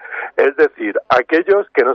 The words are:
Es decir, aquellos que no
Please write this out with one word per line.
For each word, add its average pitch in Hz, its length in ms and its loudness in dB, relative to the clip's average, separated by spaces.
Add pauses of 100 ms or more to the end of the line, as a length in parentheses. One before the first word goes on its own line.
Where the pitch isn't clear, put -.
(360)
Es 135 200 0
decir, 117 420 -2 (100)
aquellos 180 640 0
que 123 100 2
no 123 100 0